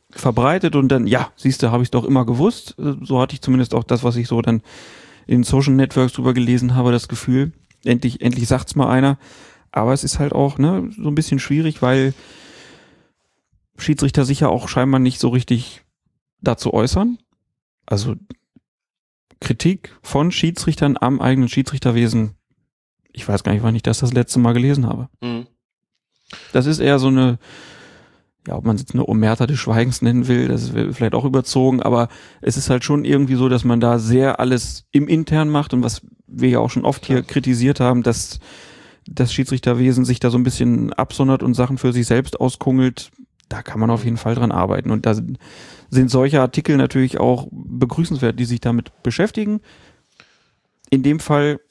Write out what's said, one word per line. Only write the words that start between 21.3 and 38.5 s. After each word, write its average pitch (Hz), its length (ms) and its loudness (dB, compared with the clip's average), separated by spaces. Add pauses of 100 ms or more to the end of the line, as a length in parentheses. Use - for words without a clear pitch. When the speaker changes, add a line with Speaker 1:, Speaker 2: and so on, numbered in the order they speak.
Speaker 1:
Schiedsrichterwesen, 117 840 0 (800)
ich - 160 -12
weiß 101 160 0
gar 104 80 0
nicht, 104 100 0
wann 113 140 2
ich 110 60 -4
das 117 160 0
das 123 140 -2
letzte 123 260 0
Mal 117 160 4
gelesen 131 320 2
habe. 117 220 -6 (120)
Speaker 2:
Mhm. 120 260 -8 (1040)
Speaker 1:
Das 127 140 2
ist 156 120 0
eher 139 200 4
so 131 100 2
eine, 131 300 4 (1120)
ja, - 80 -6
ob - 80 -10
man 110 120 0
es 110 60 -6
jetzt - 120 -14
eine 123 120 0
Omerta 110 400 2
des 139 120 -2
Schweigens 117 440 0
nennen 123 240 2
will, 127 220 2
das 123 240 -2
wäre 113 200 -2
vielleicht 117 220 -2
auch 120 100 0
überzogen, 131 580 2
aber 120 260 2 (320)
es - 160 -2
ist - 140 -4
halt 123 140 2
schon 147 200 0
irgendwie 139 320 2
so, 127 120 2
dass 123 160 2
man 117 160 2
da 120 180 2
sehr 123 420 2
alles 127 500 -2
im 143 160 2
Intern 156 440 0
macht 147 240 0
und 123 80 2
was 117 180 -4 (260)
wir 127 220 0
ja 123 120 4
auch 120 100 0
schon - 140 -4
oft - 220 -2
hier 135 100 0
Speaker 2:
Klar. 123 120 -2
Speaker 1:
kritisiert 127 520 0
haben, 123 220 2
dass - 380 -4 (680)